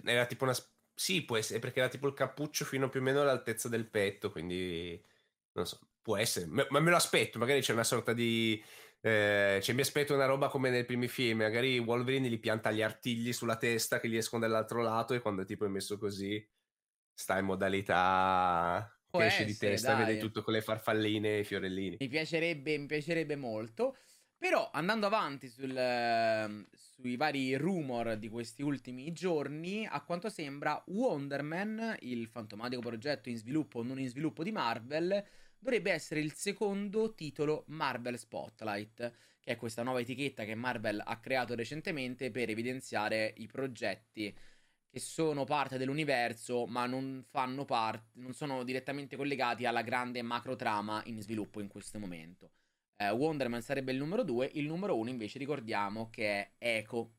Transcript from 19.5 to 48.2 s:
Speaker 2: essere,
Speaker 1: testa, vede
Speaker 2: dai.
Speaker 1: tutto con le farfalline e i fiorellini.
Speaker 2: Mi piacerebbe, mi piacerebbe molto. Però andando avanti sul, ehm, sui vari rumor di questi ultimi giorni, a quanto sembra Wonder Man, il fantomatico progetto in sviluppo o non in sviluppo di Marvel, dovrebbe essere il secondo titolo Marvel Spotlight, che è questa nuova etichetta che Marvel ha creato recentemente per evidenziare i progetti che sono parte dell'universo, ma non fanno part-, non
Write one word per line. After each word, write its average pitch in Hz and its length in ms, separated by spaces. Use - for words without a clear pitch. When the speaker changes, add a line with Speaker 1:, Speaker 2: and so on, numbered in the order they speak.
Speaker 2:
essere, 107 200
Speaker 1:
testa, 120 240
vede 113 180
Speaker 2:
dai. 107 60
Speaker 1:
tutto 107 240
con 110 100
le 110 80
farfalline 107 760
e - 20
i 104 40
fiorellini. 95 560
Speaker 2:
Mi 135 80
piacerebbe, 156 720
mi 143 80
piacerebbe 151 500
molto. 120 640
Però 330 340
andando 202 360
avanti 147 420
sul, 131 260
ehm, 117 960
sui 123 460
vari 135 380
rumor 135 600
di 107 120
questi 117 320
ultimi 135 500
giorni, 165 760
a 151 180
quanto 175 260
sembra 147 580
Wonder 151 540
Man, 214 600
il 120 260
fantomatico 113 540
progetto 120 480
in 117 80
sviluppo 123 420
o 117 40
non 131 160
in 135 80
sviluppo 147 360
di 180 80
Marvel, 156 760
dovrebbe 202 340
essere 156 300
il 151 120
secondo 202 840
titolo 151 540
Marvel 123 480
Spotlight, 104 800
che - 120
è 120 60
questa 117 260
nuova 127 180
etichetta 123 440
che 107 100
Marvel 113 480
ha 113 160
creato 123 360
recentemente 131 760
per 117 180
evidenziare 110 880
i 110 100
progetti 110 840
che 120 80
sono 151 440
parte 135 340
dell'universo, 123 880
ma 120 220
non 131 420
fanno 131 360
part-, 113 480
non 127 200